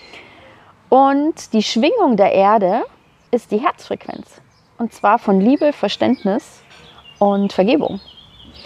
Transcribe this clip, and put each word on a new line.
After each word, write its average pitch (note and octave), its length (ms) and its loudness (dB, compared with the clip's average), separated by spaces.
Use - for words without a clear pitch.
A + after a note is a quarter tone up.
Und C#4 640 0
die G#3+ 100 2
Schwingung C#4+ 540 0
der G3 140 2
Erde G3+ 520 2
ist - 200 -6
die G#3 60 -2
Herzfrequenz. - 840 -10
Und A#3 160 -8
zwar G#3+ 260 0
von G3 200 0
Liebe, C#4+ 340 2
Verständnis - 920 -4
und G3+ 340 0
Vergebung. G3+ 460 0